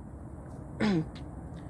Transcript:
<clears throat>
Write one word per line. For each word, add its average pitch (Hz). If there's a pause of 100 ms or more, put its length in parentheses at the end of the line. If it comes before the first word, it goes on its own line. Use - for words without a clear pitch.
(800)
<clears throat> 214 (840)